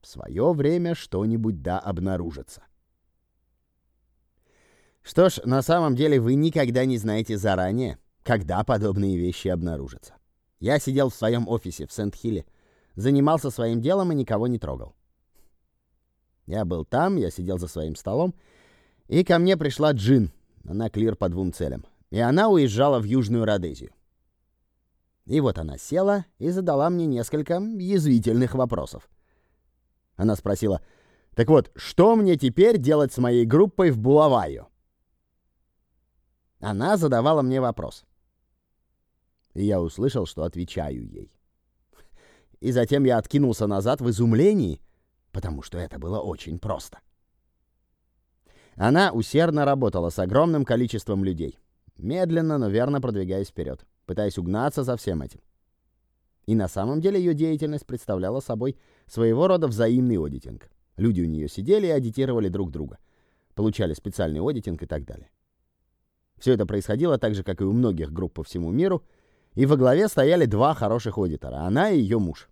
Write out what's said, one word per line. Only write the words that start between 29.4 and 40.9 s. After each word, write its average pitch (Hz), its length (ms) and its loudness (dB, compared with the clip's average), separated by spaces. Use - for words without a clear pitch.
Она 107 200 0
спросила: 98 460 -2
«Так 113 120 2
вот, 151 280 6
что 214 400 4
мне 196 200 4
теперь 170 420 4
делать 147 360 2
с - 40 -8
моей 120 280 4
группой 170 460 4
в 120 60 0
Булавайо?» 113 720 4
Она 107 380 0
задавала 147 440 2
мне 131 200 0
вопрос. - 420 -6
И 95 100 -4
я 101 180 0
услышал, 98 440 -2
что 78 180 -8
отвечаю 76 640 -8